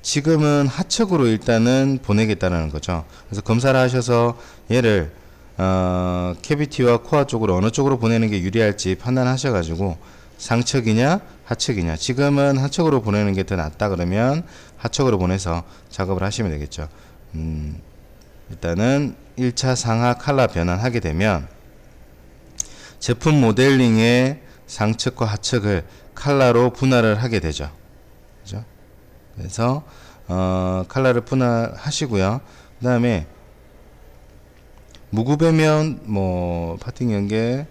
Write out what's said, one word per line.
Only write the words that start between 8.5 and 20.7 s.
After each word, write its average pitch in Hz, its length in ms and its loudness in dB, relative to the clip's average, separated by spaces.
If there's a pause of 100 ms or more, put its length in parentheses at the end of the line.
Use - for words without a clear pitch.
판단하셔가지고 120 1040 -2 (400)
상측이냐 120 840 0 (260)
하측이냐, 95 500 -2
지금은 139 640 2
하측으로 139 420 0
보내는 104 320 0
게 95 120 0
더 98 100 -4
낫다 87 340 -2
그러면 104 540 0 (340)
하측으로 123 400 0
보내서 90 460 -2 (260)
작업을 92 340 -4
하시면 101 280 -4
되겠죠. 76 360 -8 (480)
음, 78 460 -8 (680)
일단은 113 640 -2 (220)
일 127 160 -2
차 127 220 -2
상하 120 400 0
컬러 135 320 0
변환하게 98 520 -2